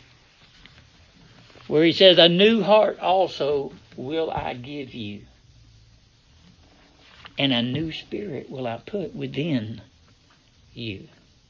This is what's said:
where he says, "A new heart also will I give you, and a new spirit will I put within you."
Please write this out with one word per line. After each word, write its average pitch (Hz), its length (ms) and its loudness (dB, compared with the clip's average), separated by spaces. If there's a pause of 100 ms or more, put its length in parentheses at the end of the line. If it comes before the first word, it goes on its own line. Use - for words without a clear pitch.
(1700)
where 151 180 2
he 160 80 4
says, 185 240 8
"A 170 100 8
new 202 340 4
heart 202 380 2
also 151 720 -2 (240)
will 156 340 -6
I 147 240 -8
give 131 400 -14
you, 104 320 -12 (2000)
and 139 160 0
a 120 80 0
new 147 320 -4
spirit 202 560 -10
will 131 180 -8
I 117 100 -8
put 165 380 -10
within 131 680 -8 (920)
you." 113 340 -14 (420)